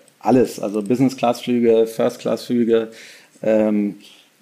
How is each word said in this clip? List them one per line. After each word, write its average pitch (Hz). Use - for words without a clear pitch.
alles, 117
also 104
Business-Class-Flüge, 120
First-Class-Flüge, 117
ähm, 107